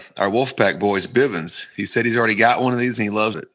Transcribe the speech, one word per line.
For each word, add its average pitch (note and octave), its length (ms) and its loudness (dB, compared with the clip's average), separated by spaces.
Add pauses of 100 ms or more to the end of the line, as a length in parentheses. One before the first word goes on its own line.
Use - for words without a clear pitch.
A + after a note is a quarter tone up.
(180)
our G2 120 2
Wolfpack A2 500 0
boys, G2 280 0
Bivens. G#2 580 -2 (100)
He G2+ 100 -6
said A#2 200 -2
he's A#2 120 0
already A2+ 180 2
got A#2 260 4
one B2+ 120 0
of B2 60 -2
these A#2+ 200 -2
and A2+ 40 0
he G#2 60 0
loves G#2+ 260 0
it. D#2+ 200 -12